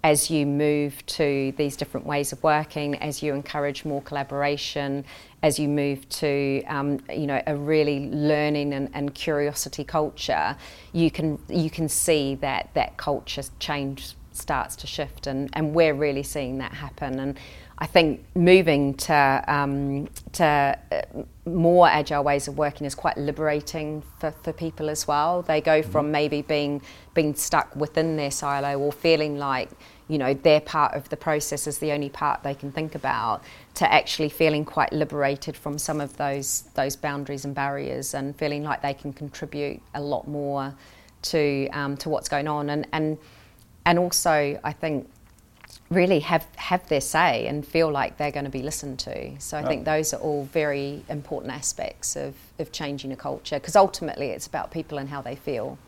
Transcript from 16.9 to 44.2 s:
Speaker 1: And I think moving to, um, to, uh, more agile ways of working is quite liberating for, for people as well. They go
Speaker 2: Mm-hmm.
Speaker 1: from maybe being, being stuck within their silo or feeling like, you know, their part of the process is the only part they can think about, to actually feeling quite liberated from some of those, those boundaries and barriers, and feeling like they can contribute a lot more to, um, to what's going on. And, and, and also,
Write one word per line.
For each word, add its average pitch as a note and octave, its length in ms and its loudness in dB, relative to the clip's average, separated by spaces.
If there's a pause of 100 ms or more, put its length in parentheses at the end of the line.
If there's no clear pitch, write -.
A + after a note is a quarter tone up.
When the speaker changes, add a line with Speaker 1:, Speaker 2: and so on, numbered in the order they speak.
Speaker 1:
And C#3 200 -6 (400)
I D#3+ 80 -4
think E3 360 4 (120)
moving E3 600 8
to, C#3 520 4
um, C#3 600 0 (260)
to, D3 440 4 (140)
uh, - 320 -6 (260)
more E3+ 380 8
agile C#3+ 360 4
ways C#3+ 240 2
of C#3 100 -8
working D3 280 -2
is C#3 100 -6
quite - 220 -2
liberating D3+ 880 -2 (160)
for, D#3 120 -4 (120)
for D#3+ 100 -4
people D#3+ 360 -6
as D3+ 180 -4
well. D#3 340 2
They D#3 200 2
go D#3 200 6
Speaker 2:
Mm-hmm. G#2+ 100 -4
Speaker 1:
from D3+ 200 2
maybe D3 320 2
being, C#3+ 380 0 (320)
being D3+ 220 2
stuck - 400 0
within D#3 400 0
their C#3+ 160 -2
silo C#3+ 480 -2
or C#3+ 120 0
feeling D3+ 460 2
like, C#3 320 -2 (380)
you D#3 100 0
know, C3+ 160 4
their D3+ 280 6
part D3+ 320 2
of C#3+ 160 -6
the D3 80 -4
process D3+ 500 -2
is C#3+ 120 -6
the D3+ 120 0
only D3 180 -2
part C#3+ 320 -2
they C#3+ 140 -4
can C#3+ 160 -10
think D#3 240 -6
about, A#2 480 -2 (320)
to - 160 4
actually D3 380 2
feeling D3+ 360 2
quite - 280 0
liberated C#3+ 640 -2
from D3 200 -8
some D3+ 220 -4
of C#3+ 180 -6
those, C#3 460 -4 (120)
those C3+ 200 0
boundaries C#3+ 480 -6
and C#3 100 -6
barriers, C#3 600 -4
and C#3 220 -6
feeling D3 280 -4
like D3 180 -2
they C#3+ 120 -2
can C#3 200 -8
contribute C#3+ 680 -8 (140)
a C#3+ 60 -6
lot C#3+ 260 -4
more C#3 460 -4 (500)
to, C#3+ 500 2
um, C#3+ 240 -4
to D#3 120 -8
what's - 200 -2
going D3 180 -2
on. D3 220 -2
And, D3 240 -2
and, D#3 240 0 (680)
and E3+ 140 6
also, D#3 640 2